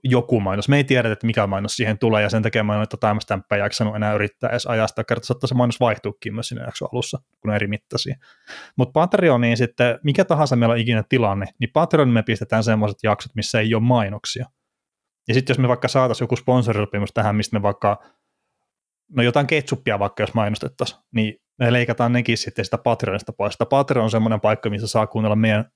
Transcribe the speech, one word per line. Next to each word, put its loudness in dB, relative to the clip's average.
joku 2
mainos. -2
Me 4
ei 4
tiedetä, 2
että -4
mikä 2
mainos -4
siihen -2
tulee, 2
ja 2
sen 0
takia 0
mä 0
en 0
noita -4
timestamppeja -2
jaksanut -2
enää -2
yrittää -2
edes -4
ajaa 0
sitä -6
kertaa. -4
Saattaa -2
se -2
mainos 0
vaihtuukin -2
myös -8
siinä -12
jakson -10
alussa, -6
kun -4
on 0
eri -2
mittaisia. -6
Mut 0
Patreoniin 4
sitten, 0
mikä 2
tahansa 2
meillä 4
on 2
ikinä 0
tilanne, 0
niin -4
Patreoniin 4
me 4
pistetään -2
semmoiset 0
jaksot, -2
missä -2
ei 0
ole 2
mainoksia. -2
Ja 0
sitten 2
jos -2
me 2
vaikka 0
saatais 2
joku -2
sponsorisopimus 0
tähän, 0
mistä -2
me -4
vaikka, 0
no 2
jotain 2
ketsuppia -2
vaikka -2
jos -4
mainostettaisiin, -4
niin 0
me 2
leikataan 0
nekin 0
sitten -8
sitä -4
Patreonista -2
pois. -4
Sitä -2
Patreon 2
on 0
semmoinen 0
paikka, 0
missä -6
saa 0
kuunnella 0
meidän 2